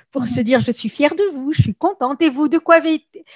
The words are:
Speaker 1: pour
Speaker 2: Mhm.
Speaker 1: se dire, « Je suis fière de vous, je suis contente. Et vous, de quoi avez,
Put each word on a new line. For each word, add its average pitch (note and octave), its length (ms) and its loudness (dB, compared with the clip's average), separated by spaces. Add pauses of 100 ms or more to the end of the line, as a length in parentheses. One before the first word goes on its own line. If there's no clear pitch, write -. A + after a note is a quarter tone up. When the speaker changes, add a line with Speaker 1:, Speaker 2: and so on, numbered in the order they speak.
(120)
Speaker 1:
pour C4 120 -4
Speaker 2:
Mhm. A3+ 40 -4
Speaker 1:
se B3 140 -2
dire, « A#3+ 240 2
Je B3 60 0
suis A3+ 180 -8
fière D4 260 0
de G4 80 0 (120)
vous, C4+ 180 -4
je - 80 2
suis G#3 120 -4
contente. C#4 480 -2
Et D#4+ 80 4
vous, C#4 200 0
de E4 80 0
quoi E4 180 4
avez, D#4+ 320 0 (280)